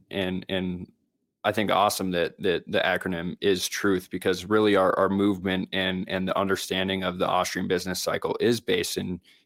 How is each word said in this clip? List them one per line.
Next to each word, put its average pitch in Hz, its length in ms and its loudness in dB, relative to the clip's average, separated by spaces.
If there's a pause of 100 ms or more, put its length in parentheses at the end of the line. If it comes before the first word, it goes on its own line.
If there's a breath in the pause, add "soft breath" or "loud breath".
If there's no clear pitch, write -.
and, 92 380 -4
and 92 420 -4 (540)
I - 80 2
think 101 200 0
awesome 95 400 2
that, 87 300 -2
that 87 280 0
the 95 100 2
acronym 90 640 -2
is 92 260 2
truth, 95 420 0
because 92 360 -2
really 107 300 4
our, 95 220 4
our 95 120 4
movement 95 640 0
and, 92 380 -2
and 92 180 -2
the - 100 0
understanding 95 640 0
of 90 160 -4
the 90 80 0
Austrian 92 400 0
business 90 340 -2
cycle - 380 -2
is 113 200 2
based - 380 -2
in, 92 240 -6 (240 soft breath)